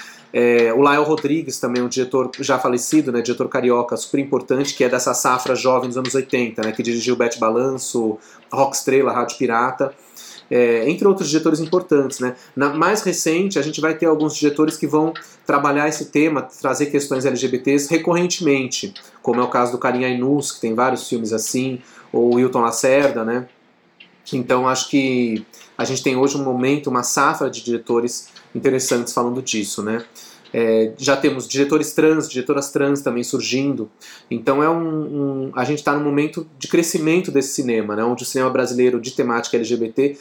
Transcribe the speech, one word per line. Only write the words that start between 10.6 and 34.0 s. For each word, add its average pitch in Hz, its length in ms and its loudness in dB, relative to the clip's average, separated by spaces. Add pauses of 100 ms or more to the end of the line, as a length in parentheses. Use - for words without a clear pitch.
entre 180 200 2
outros 190 200 2
diretores 156 320 2
importantes, 156 600 0
né? 123 160 -4 (200)
Na 143 160 0
mais 175 300 2
recente, 180 560 0
a 143 60 2
gente 151 180 -6
vai 160 140 0
ter 165 100 0
alguns 156 300 2
diretores 156 420 0
que - 80 -4
vão 151 260 0 (320)
trabalhar 143 460 2
esse - 160 -6
tema, 151 380 0
trazer 139 420 -2
questões 139 400 -2
L 127 100 0
G 127 120 -2
B 123 100 -2
Ts 139 300 0
recorrentemente, 160 1040 0 (300)
como 120 180 0
é - 20 2
o 120 40 0
caso 123 240 0
do 123 80 -4
Karim 127 240 0
Ainus, 127 480 0
que - 100 -14
tem 113 140 -2
vários 127 340 0
filmes 113 240 -4
assim, 127 480 -4 (320)
ou 120 180 4
o 120 40 4
Wilton 123 260 2
Lacerda, 123 640 2
né? 123 220 -4 (840)
Então, 127 360 0
acho 131 200 0
que 123 560 0 (320)
a - 80 -4
gente 131 200 -4
tem 131 120 2
hoje 139 220 2
um 143 60 -4
momento, 135 480 0
uma 123 100 0
safra 143 480 0
de 120 140 -10
diretores 120 640 -2 (260)
interessantes 123 640 0
falando 123 260 -2
disso, 107 400 -6
né? 110 240 -4 (520)
É, 110 400 2
já 135 200 2
temos 131 320 0
diretores 143 420 2
trans, 156 380 2
diretoras 139 420 -2
trans 143 300 0
também 123 240 -2
surgindo. 127 640 -2 (420)